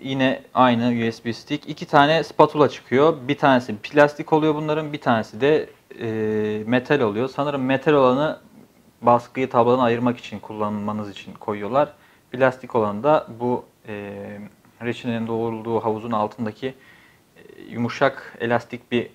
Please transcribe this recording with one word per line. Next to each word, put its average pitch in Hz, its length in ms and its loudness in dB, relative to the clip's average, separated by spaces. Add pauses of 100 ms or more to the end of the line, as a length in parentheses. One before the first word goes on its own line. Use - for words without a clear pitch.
Yine 135 380 0 (120)
aynı 120 540 4
U 113 40 0
S - 140 -12
B 113 80 -4
stick. - 360 -8
İki 160 160 -10
tane 151 380 4
spatula 151 460 4
çıkıyor. 139 580 0
Bir 143 100 -2
tanesi 123 400 2
plastik 147 560 2
oluyor 156 220 2
bunların. 151 380 -4
Bir 147 80 -8
tanesi 110 400 -2
de, 143 280 2 (300)
e, 107 640 -2
metal 127 340 2
oluyor. 113 300 0
Sanırım 143 360 -4
metal 135 280 2
olanı 139 460 2 (600)
baskıyı 120 480 0
tablodan 123 340 4
ayırmak 120 340 0
için, - 220 -14
kullanmanız 104 680 -6
için 92 240 -18
koyuyorlar. 110 600 -2 (380)
Plastik 131 440 -2
olanı 104 280 0
da 151 240 2 (120)
bu, 120 260 -2 (220)
e, 101 260 -12 (680)
reçinenin 117 460 -6
doldurulduğu 113 520 -4
havuzun 110 320 -4
altındaki, 107 560 -4
e, - 1040 -18
yumuşak - 680 -2
elastik 117 520 -4
bir 117 240 0